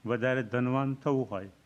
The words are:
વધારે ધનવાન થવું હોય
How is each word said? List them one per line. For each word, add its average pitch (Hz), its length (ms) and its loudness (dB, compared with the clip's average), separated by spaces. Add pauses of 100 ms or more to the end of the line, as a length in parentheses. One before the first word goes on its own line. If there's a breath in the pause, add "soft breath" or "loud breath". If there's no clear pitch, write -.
વધારે 123 380 2
ધનવાન 127 520 0
થવું 135 340 0
હોય 98 200 -6 (160)